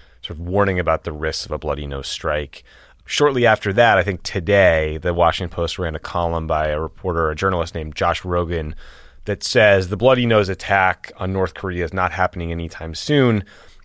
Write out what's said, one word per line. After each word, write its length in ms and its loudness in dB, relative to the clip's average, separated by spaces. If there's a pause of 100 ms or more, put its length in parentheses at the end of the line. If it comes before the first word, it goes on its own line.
(220)
sort 160 -12
of 80 -10
warning 320 0
about 240 0
the 100 -8
risks 320 -6
of 60 -12
a 80 -6
bloody 300 -6
nose 180 -8
strike. 560 -6 (420)
Shortly 400 0
after 280 2
that, 260 6
I 60 2
think 180 -4
today, 760 2
the 140 -2
Washington 400 0
Post 240 -4
ran 200 -4
a 20 -6
column 480 -4
by 220 0
a 120 -2
reporter, 500 -2
a 40 -4
journalist 400 -2
named 220 -10
Josh 260 0
Rogin, 520 -4 (500)
that 180 -6
says 460 4
the 80 -4
bloody 280 4
nose 240 4
attack 680 0
on 160 -6
North 220 -2
Korea 300 -6
is 80 -6
not 200 -2
happening 400 -2
anytime 420 -8
soon. 480 2 (420)